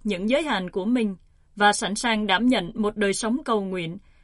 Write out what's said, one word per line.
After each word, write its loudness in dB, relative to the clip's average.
những -2
giới 2
hạn -2
của -4
mình 0
và 6
sẵn -4
sàng 0
đảm 4
nhận 2
một -2
đời 2
sống -2
cầu 0
nguyện, -4